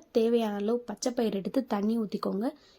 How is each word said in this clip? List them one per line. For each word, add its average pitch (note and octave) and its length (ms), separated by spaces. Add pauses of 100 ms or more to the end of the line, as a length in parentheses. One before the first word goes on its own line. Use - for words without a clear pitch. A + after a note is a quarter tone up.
(100)
தேவையான A3+ 440
அளவு G3+ 240
பச்சை A#3+ 340
பயிர் A#3 220
எடுத்து G3+ 320
தண்ணி G#3+ 320
ஊத்திக்கோங்க. G3+ 520 (280)